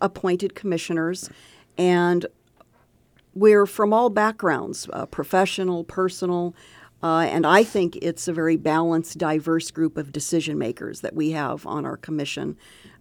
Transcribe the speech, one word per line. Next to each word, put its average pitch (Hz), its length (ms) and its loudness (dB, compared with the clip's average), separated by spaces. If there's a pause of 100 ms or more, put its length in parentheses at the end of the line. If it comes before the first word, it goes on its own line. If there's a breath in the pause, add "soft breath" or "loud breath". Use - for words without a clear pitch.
appointed 185 540 -2
commissioners, 170 760 -4 (480 loud breath)
and 175 480 4 (1080)
we're 202 320 8
from 208 260 0
all 233 180 4
backgrounds, 208 840 0
uh, - 140 -8
professional, 180 800 0
personal, 180 680 -2 (500 loud breath)
uh, 165 160 2 (100)
and 156 160 0
I 190 160 8
think 190 400 -2
it's 170 240 -6
a 180 60 -4
very 160 240 0
balanced, 160 600 0
diverse 160 520 -2
group 156 260 -2
of 143 140 -8
decision 151 480 -4
makers 117 440 -8
that - 120 -8
we 156 180 0
have 143 340 -4
on 143 180 -6
our 131 120 -8
commission. 147 600 -6 (440 loud breath)